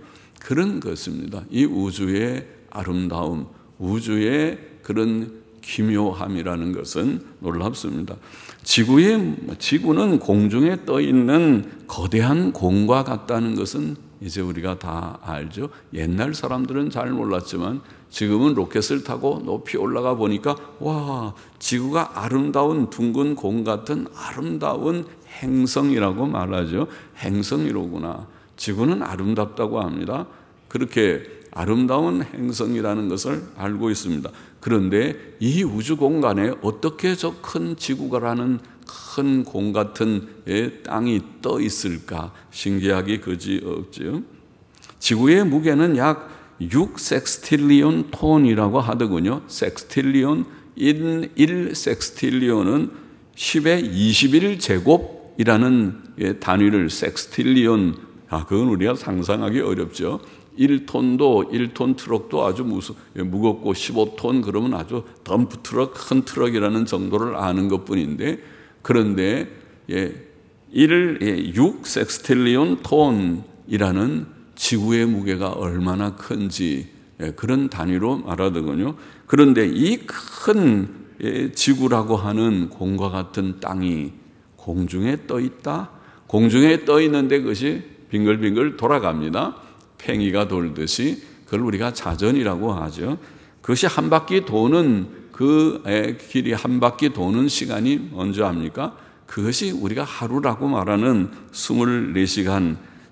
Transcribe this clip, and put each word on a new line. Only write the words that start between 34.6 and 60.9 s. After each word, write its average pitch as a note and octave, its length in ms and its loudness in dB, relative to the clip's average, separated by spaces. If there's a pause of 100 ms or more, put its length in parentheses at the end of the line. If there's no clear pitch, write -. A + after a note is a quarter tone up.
이 C#3+ 240 0
우주 A#2+ 340 -2
공간에 C3+ 540 2 (100)
어떻게 D#3 540 -2
저 E3+ 260 -6
큰 E3+ 340 -6
지구가라는 B2 840 -2 (280)
큰 C#3 560 0
공 G2+ 300 -4
같은, G#2 540 0 (200)
예, G#2 360 -2
땅이 A2+ 380 -2 (200)
떠 - 180 -2
있을까? F2 720 -6 (200)
신기하기 F#2+ 720 0
그지 F#2 440 -4
없지요. F#2 560 -8 (800)
지구의 C#3+ 460 4
무게는 D#3 520 4
약 D3+ 400 -2 (240)
육 B2+ 380 0
섹스틸리온 C#3+ 1120 2
톤이라고 B2+ 680 4
하더군요. A2+ 680 0
섹스틸리온, C#3 960 0 (300)
인, D#3+ 600 0
일 F3 400 2
섹스틸리온은 B2 1160 0 (440)
십의 E3 500 2
이십일 C3+ 720 4
제곱이라는, A2+ 1400 2 (180)
예, G2 200 -2
단위를 G2 500 4
섹스틸리온, A2+ 1080 2 (340)
아, D#2+ 160 -2
그건 A2+ 240 2
우리가 F2+ 260 2
상상하기 G2+ 680 -2
어렵죠. F#2 580 -4 (360)
일 C#3 320 2
톤도, B2+ 640 2